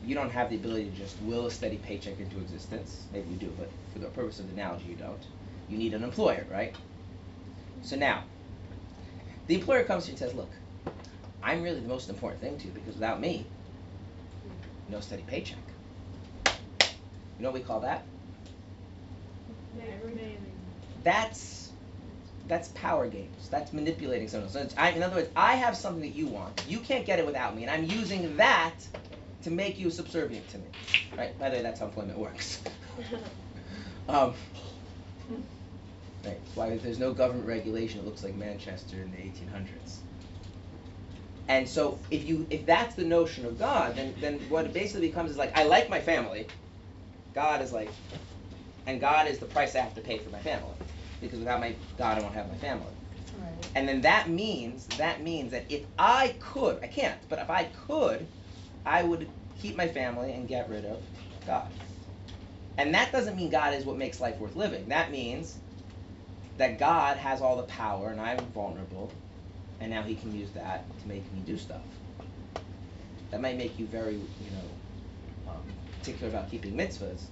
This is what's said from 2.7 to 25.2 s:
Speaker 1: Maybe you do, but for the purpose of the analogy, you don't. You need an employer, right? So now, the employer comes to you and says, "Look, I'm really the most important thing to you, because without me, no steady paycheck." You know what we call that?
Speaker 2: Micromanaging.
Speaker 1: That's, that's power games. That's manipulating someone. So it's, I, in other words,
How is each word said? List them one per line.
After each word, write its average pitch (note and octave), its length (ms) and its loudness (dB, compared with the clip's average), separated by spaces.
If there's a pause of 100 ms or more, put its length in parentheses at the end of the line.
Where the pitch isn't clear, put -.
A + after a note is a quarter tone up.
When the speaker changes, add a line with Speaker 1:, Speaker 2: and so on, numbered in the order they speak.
Speaker 1:
Maybe F#2 180 -4
you F#2+ 60 -4
do, F#2 220 -4
but E2 120 -6 (220)
for G2+ 80 -8
the G2 80 -4
purpose A2 320 -4
of F#2 80 -8
the F#2 120 -6
analogy, F2+ 280 -4
you E2+ 80 -8
don't. - 260 -8 (460)
You G#2+ 100 -2
need A2 160 2
an A2 80 -2
employer, B2+ 480 4
right? G2 240 0 (1080)
So - 140 -4
now, C3+ 280 4 (1200)
the E3 80 6
employer B3 300 6
comes F3+ 200 2
to C#3 60 -6
you - 20 -8
and B2+ 60 -10
says, A#2+ 160 -2
"Look, - 160 -6 (920)
I'm D#3+ 200 2
really E3 180 0
the A2+ 80 -4
most B2+ 220 -2
important G#2 300 -4
thing C#3+ 180 -4
to - 80 -8
you, - 60 -8
because G2+ 220 -8
without A2 260 0
me, - 260 0 (1400)
no G#2 120 -4
steady - 260 -6
paycheck." - 320 -4 (880)
You - 1000 0
know C3 60 4
what C3 40 -4
we - 120 -2
call A2 140 2
that? C#3 240 0 (1700)
Speaker 2:
Micromanaging. A3+ 580 -6 (680)
Speaker 1:
That's, - 680 2 (760)
that's E3 220 0
power D#3+ 400 2
games. - 400 -8
That's D3 240 0
manipulating D3+ 560 0
someone. G2+ 220 -4
So C#3 100 -2
it's, - 160 -2
I, E3+ 140 8
in E3 120 2
other F3+ 140 2
words, E3 180 4